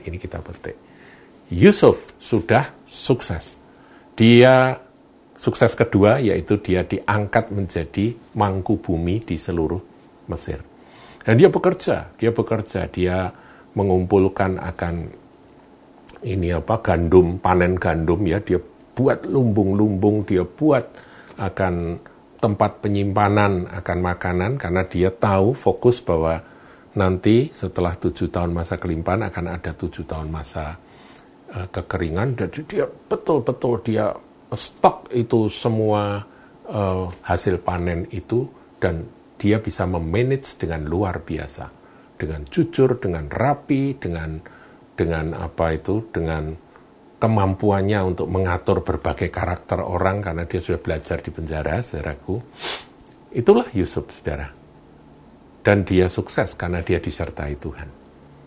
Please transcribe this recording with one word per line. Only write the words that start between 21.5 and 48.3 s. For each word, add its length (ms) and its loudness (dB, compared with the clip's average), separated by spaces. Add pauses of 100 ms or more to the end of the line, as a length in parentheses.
tempat 400 0
penyimpanan 880 2
akan 320 -4
makanan, 560 -2
karena 320 -2
dia 240 2
tahu 400 2
fokus 480 2
bahwa 400 0 (560)
nanti 560 2
setelah 400 -4
tujuh 400 -4
tahun 240 -2
masa 240 -6
kelimpahan 480 -2
akan 320 -8
ada 160 -8
tujuh 320 -8
tahun 240 -8
masa, 480 -10 (720)
eh, 160 -8
kekeringan. 720 -4
Jadi 240 -6
dia 240 -2
betul-betul 960 -2
dia 320 -2 (320)
stok 640 -2
itu 400 2
semua, 720 0 (400)
eh, 400 -2 (240)
hasil 320 0
panen 480 -2
itu, 400 -4 (320)
dan 240 -2 (320)
dia 240 0
bisa 240 -4
memanage 720 -2
dengan 320 -6
luar 320 -2
biasa, 480 -10 (480)
dengan 320 -8
jujur, 480 2
dengan 320 -6
rapi, 720 -2
dengan, 400 -8 (560)
dengan 400 -2
apa 400 -2
itu, 320 -4
dengan 480 -4 (600)
kemampuannya 880 2
untuk 240 -2
mengatur 560 0